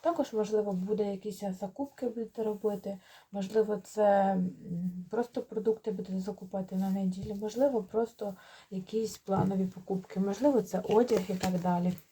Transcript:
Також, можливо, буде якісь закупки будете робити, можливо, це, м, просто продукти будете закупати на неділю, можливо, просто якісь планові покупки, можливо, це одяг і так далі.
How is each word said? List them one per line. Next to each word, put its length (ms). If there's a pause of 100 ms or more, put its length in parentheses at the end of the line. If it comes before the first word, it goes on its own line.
Також, 320
можливо, 400
буде 380
якісь 320 (180)
закупки 480
будете 340
робити, 560 (340)
можливо, 520
це, 480
м, 200 (580)
просто 320
продукти 480
будете 280
закупати 580
на 140
неділю, 440
можливо, 480
просто 520 (360)
якісь 480
планові 480
покупки, 540
можливо, 420
це 180
одяг 480
і 60
так 260
далі. 320 (200)